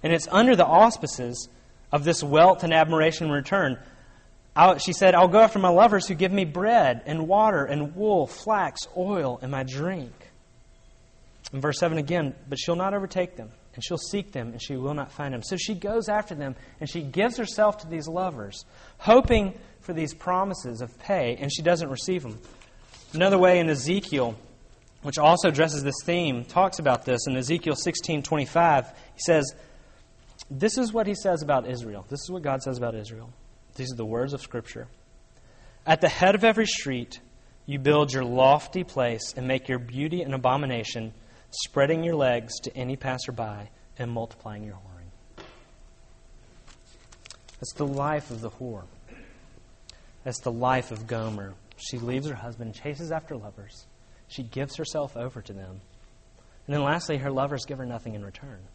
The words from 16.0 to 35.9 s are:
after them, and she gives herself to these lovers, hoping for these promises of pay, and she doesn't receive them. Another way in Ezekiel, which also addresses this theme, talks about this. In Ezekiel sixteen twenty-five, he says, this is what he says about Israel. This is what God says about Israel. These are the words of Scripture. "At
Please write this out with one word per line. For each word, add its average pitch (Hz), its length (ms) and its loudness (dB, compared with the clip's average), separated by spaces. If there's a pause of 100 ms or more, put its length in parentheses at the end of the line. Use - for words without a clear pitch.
after 208 280 -2
them, 135 200 -8 (240)
and 151 100 -8
she 170 120 -8
gives 185 360 -2
herself 208 420 0
to 160 80 -16
these 160 200 -8
lovers, 160 580 -8 (320)
hoping 220 600 4 (240)
for 180 120 -10
these 156 200 -4
promises 180 680 -4
of 120 180 -12
pay, 139 400 -2
and 139 120 -6
she 165 100 -6
doesn't 165 280 2
receive 156 340 -4
them. 110 160 -12 (720)
Another 190 240 4
way 180 220 8
in 165 100 2
Ezekiel, 139 680 -2 (640)
which 143 160 -6
also 165 320 6
addresses 147 340 0
this 139 220 -4
theme, 151 400 -2
talks 185 340 2
about 135 260 0
this. 123 220 -2
In 131 80 -2
Ezekiel 143 400 -2
sixteen 160 460 -4
twenty-five, 156 680 2
he - 320 -20
says, 151 340 2 (960)
this 151 260 -2
is 233 160 -2
what 214 140 0
he 202 80 -4
says 180 260 -2
about 143 260 0
Israel. 117 420 -10
This 139 120 -8
is 165 80 -14
what 180 140 -10
God 135 180 -4
says 131 160 -6
about 120 160 -6
Israel. 113 380 -14 (440)
These 131 160 -10
are 123 60 -12
the 113 80 -6
words 120 280 -4
of 131 80 -8
Scripture. 117 460 -12 (1000)
"At 160 160 4